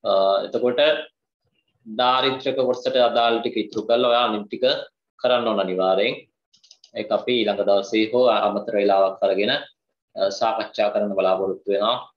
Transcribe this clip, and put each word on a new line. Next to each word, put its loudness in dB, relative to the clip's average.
අ, -2
එතකොට -2
දාරිත්‍රක 0
කොටසට -2
අදාළ 2
ටික -6
ඉතුරු -6
කරලා 2
ඔයා 2
අනිත් -4
ටික -6
කරන්න 2
ඕන 0
අනිවාර්යෙන්. 0
ඒක -8
අපි -2
ඊළඟ 0
දවසේ 0
හෝ 4
අමතර 0
වේලාවක් 2
අරගෙන, 0
අ, -6
සාකච්ඡා -2
කරන්න -2
බලාපොරොත්තු -2
වෙනවා. -2